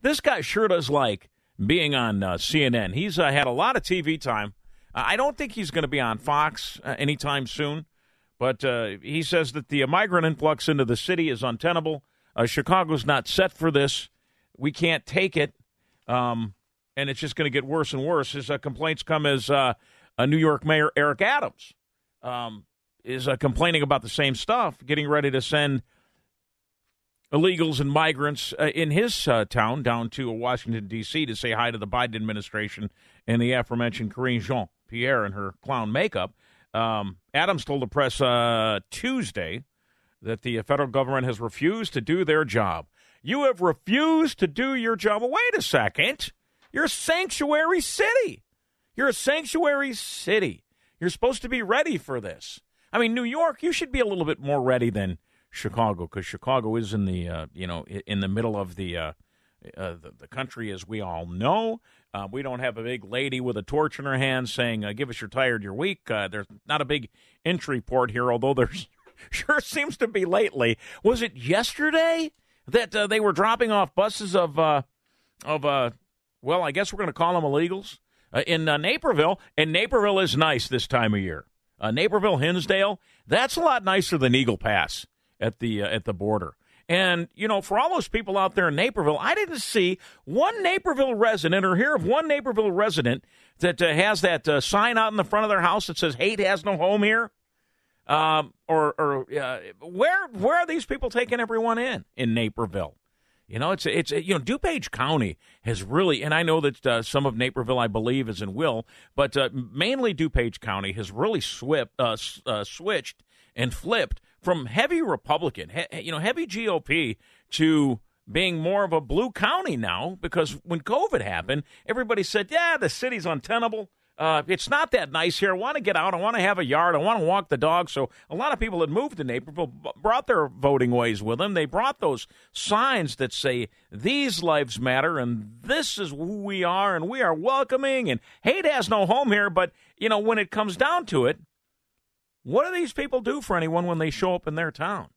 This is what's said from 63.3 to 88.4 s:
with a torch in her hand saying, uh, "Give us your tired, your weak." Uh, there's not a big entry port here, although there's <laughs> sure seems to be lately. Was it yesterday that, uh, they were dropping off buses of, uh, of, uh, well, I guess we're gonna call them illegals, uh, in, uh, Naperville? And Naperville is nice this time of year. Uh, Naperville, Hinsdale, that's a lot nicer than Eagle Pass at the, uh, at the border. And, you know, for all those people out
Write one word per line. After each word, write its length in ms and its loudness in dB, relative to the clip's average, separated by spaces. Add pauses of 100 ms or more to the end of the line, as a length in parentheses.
with 160 -2
a 40 -4
torch 380 -2
in 60 -8
her 120 -2
hand 300 0
saying, 380 -2
uh, 80 -6
"Give 160 -4
us 100 -10
your 80 -10
tired, 340 0
your 120 -8
weak." 360 -6
Uh, 200 -2
there's 180 -10 (180)
not 140 -2
a 60 -2
big 240 -4 (340)
entry 380 -2
port 300 0
here, 200 0
although 220 2
there's 340 0 (220)
<laughs> 200 -20
sure 300 0
seems 380 -6
to 100 0
be 160 -2
lately. 540 2 (260)
Was 180 4
it 140 -4
yesterday 960 0 (340)
that, 300 0
uh, 120 2
they 120 2
were 140 4
dropping 380 2
off 220 2
buses 440 0
of, 200 2
uh, 260 4 (600)
of, 220 -4
uh, 240 2 (520)
well, 220 0
I 80 0
guess 220 -2
we're 60 -12
gonna 120 -2
call 220 2
them 100 2
illegals, 560 -2 (320)
uh, 160 0
in, 220 2
uh, 80 4
Naperville? 600 2 (200)
And 160 2
Naperville 460 4
is 180 2
nice 320 2
this 180 -2
time 260 2
of 60 2
year. 260 -6 (320)
Uh, 140 -2
Naperville, 460 2
Hinsdale, 640 0 (260)
that's 300 2
a 20 -2
lot 240 2
nicer 340 2
than 160 4
Eagle 240 4
Pass 480 0 (360)
at 180 -4
the, 240 -2
uh, 40 -2
at 180 -4
the 80 -4
border. 420 -2 (320)
And, 480 0
you 140 -4
know, 120 2
for 160 -2
all 120 2
those 180 0
people 300 -2
out 180 0